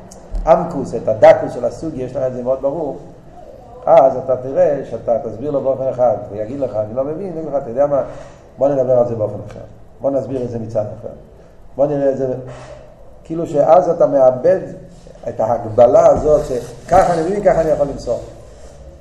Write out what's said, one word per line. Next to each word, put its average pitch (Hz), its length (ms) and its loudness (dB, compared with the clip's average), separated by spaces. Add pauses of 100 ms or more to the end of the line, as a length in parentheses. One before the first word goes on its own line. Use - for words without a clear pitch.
(460)
העמקוס, 151 500 0
את 113 120 -8
הדקוס 127 460 6
של 120 120 -4
הסוגיה, 127 400 -8
יש 123 100 -10
לך 139 120 -4
את 123 60 -6
זה 120 100 -8
מאוד 131 180 -2
ברור, 143 360 -4 (880)
אז 143 320 6
אתה 123 200 -2
תראה 139 520 0
שאתה 117 300 -2
תסביר 113 320 -8
לו 139 100 -2
באופן 131 260 -2
אחד, 123 280 2 (140)
הוא 104 120 -8
יגיד 123 180 -8
לך, 123 160 -4
"אני 107 180 -4
לא 131 100 -2
מבין", 160 240 -8 (100)
יגיד 160 120 -8
לך, 135 80 -4
"אתה 127 120 -8
יודע 127 160 0
מה, 143 160 0 (560)
בוא 131 100 2
נדבר 127 320 2
על 120 80 2
זה 117 80 -6
באופן 104 320 -4
אחר. - 120 -18 (420)
בוא 135 100 -2
נסביר 131 320 -4
את 120 60 -6
זה 117 100 -8
מצד 110 260 -4 (140)
אחר. 107 140 -14 (640)
בוא 135 100 0
נראה 143 260 0
את 123 60 -2
זה", 131 160 -4 (880)
כאילו 165 240 -6
שאז 160 420 4
אתה 156 180 2
מאבד 139 520 4 (720)
את 113 100 -8
ההגבלה 120 680 4
הזאת, 143 380 4
שככה 165 680 0
אני 165 80 -2
מבין, 196 220 -2
ככה 165 180 4
אני 160 80 0
יכול 143 180 2
למסור. 123 320 -6 (800)